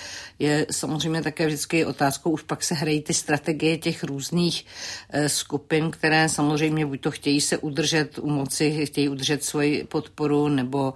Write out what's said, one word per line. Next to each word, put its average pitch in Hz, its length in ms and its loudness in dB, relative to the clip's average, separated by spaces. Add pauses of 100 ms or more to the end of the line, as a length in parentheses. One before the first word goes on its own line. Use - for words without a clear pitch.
(380)
Je 151 320 2
samozřejmě 156 520 -2
také 151 240 -2
vždycky 156 380 0
otázkou, 139 460 0
už 156 120 0
pak - 220 -6
se 175 100 0
hrají 151 280 0
ty 165 120 -2
strategie 156 640 0
těch 165 260 -2
různých, 156 640 -2 (440)
eh, 147 180 0
skupin, 156 640 0
které 156 380 4
samozřejmě 151 580 2
buď 139 140 -6
to 156 100 0
chtějí 143 300 2
se 151 180 0
udržet 151 600 0
u 147 120 -2
moci, 147 560 0
chtějí 143 220 0
udržet 139 360 -2
svoji 147 400 0
podporu, 147 640 0
nebo, 135 480 0